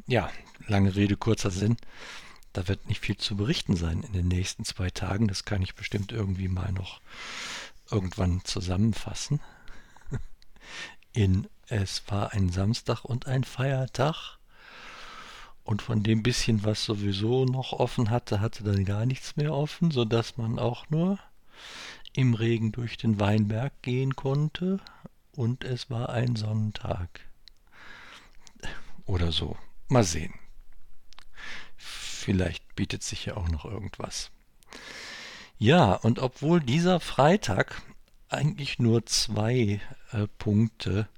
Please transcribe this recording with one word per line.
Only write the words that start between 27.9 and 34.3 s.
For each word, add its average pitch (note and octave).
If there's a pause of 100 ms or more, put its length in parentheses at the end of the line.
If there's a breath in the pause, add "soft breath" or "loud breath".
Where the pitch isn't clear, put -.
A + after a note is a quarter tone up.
Oder E2+
so. D#2 (300)
Mal B2
sehen. E2 (1400 loud breath)
Vielleicht -
bietet -
sich -
ja -
auch F2
noch D#2
irgendwas. - (1300 loud breath)